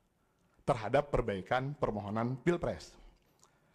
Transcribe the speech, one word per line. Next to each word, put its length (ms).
terhadap 480
perbaikan 640
permohonan 640
Pilpres. 640